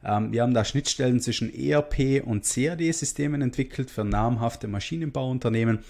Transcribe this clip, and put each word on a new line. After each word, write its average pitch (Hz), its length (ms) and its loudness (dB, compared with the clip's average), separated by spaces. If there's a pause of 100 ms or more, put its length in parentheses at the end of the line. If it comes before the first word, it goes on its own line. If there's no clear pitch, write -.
Ähm, 107 280 0
wir 117 100 2
haben 123 120 4
da 110 100 4
Schnittstellen 127 540 2
zwischen 117 340 -2
E 135 180 -2
R 147 120 4
P 135 380 2
und 110 240 -2
C 139 260 0
A 175 60 -4
D-Systemen 147 680 -2
entwickelt 131 480 -2
für 110 140 -4
namhafte 110 640 0
Maschinenbauunternehmen, 120 1200 0